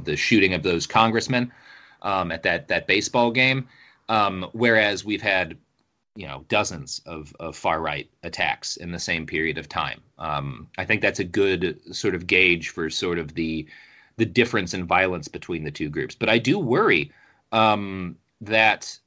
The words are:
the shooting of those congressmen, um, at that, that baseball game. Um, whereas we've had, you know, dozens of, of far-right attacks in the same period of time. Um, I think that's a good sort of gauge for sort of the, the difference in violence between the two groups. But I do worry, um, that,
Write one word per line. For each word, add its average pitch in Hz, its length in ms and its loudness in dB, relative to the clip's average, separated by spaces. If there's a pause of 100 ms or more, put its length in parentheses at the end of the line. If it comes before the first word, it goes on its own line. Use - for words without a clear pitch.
the 76 120 -2
shooting 95 380 4
of 82 80 -2
those 85 240 0
congressmen, 117 640 2 (500)
um, 92 280 0
at 82 120 -6
that, 85 260 0
that 85 180 0
baseball 120 440 2
game. 131 380 0 (400)
Um, 101 440 0
whereas 110 520 2
we've 104 180 -4
had, 92 340 0 (580)
you 98 120 -12
know, 71 220 -12
dozens 95 580 -2
of, 78 340 -14
of 80 160 -10
far-right 80 540 -4 (120)
attacks 85 540 -4
in 87 140 -12
the 85 80 -8
same 82 280 -4
period 80 320 -2
of 73 100 -12
time. 73 320 -6 (180)
Um, 71 580 -6
I 92 80 -4
think 98 180 0
that's 101 180 0
a 98 40 2
good 90 680 0
sort 98 200 0
of 87 120 -6
gauge 90 440 4
for 80 200 -4
sort 87 280 -4
of 78 160 -8
the, 80 320 -4 (500)
the 113 80 2
difference 104 480 0
in 92 140 -4
violence 87 420 0
between 78 340 -6
the 76 80 -6
two 76 200 -6
groups. 73 240 -6
But 107 160 0
I 117 80 6
do 135 200 2
worry, 127 540 2 (400)
um, 101 640 2 (260)
that, 110 640 2